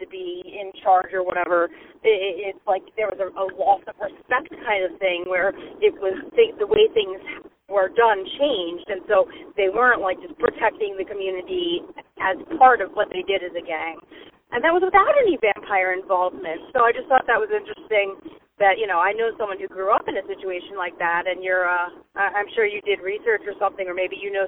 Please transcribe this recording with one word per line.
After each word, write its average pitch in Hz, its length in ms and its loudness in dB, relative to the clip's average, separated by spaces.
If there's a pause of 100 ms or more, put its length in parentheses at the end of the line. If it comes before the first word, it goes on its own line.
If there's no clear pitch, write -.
to 180 60 -12
be 180 360 -12
in 190 380 -14
charge 185 320 4
or 185 100 -2
whatever, 175 460 2 (340)
it, 220 80 6
it, 190 240 0 (160)
it's - 160 -20
like 190 140 0 (160)
there 214 100 0
was 190 140 -6
a, 185 100 -2
a 190 140 -4 (100)
loss 190 320 4
of 214 140 -14
respect - 480 -4 (160)
kind 202 180 0
of 180 160 -4
thing 180 300 0
where 185 240 0 (260)
it 208 220 4
was, 190 160 -2 (180)
th-, 226 240 4
the 208 80 0
way 214 240 6
things 190 300 -2 (480)
were 196 240 0
done 214 320 4 (160)
changed, 180 480 -2
and 190 180 -8
so 190 220 4 (260)
they 196 140 2
weren't, 240 320 4
like, 185 180 -2
just - 220 -16
protecting 214 560 0
the 190 80 -4
community 185 760 -4 (400)
as 190 160 0 (220)
part 254 240 8
of 185 100 -4
what 208 220 -2
they 185 100 -4
did 190 220 -2
as 175 100 -10
a 170 80 -6
gang. 160 380 -8 (500)
And 240 140 -2
that 330 80 4
was 349 100 4
without 403 380 4
any 370 180 4
vampire 196 540 0
involvement. 180 800 -4
So 247 100 4
I 233 80 6
just 247 160 -6
thought 262 220 4
that 233 100 4
was 214 140 0
interesting 202 640 -2 (440)
that, 190 160 4
you 220 80 0
know, 175 160 2
I 196 160 2
know 226 160 -2
someone 202 240 -4
who 190 80 -8
grew 190 240 -4
up 262 160 2
in - 80 -6
a 196 160 -4
situation 190 480 -8
like 175 240 -6
that, 175 240 0
and 180 160 -4
you're, 185 240 0
uh, 175 240 -2 (240)
I, 196 240 -2
I'm 208 160 -2
sure 220 160 2
you 208 160 -8
did 196 160 -2
research 202 480 -2
or 190 80 -10
something, 196 320 -2
or 175 80 -6
maybe 185 160 -4
you 196 160 -10
know 196 180 0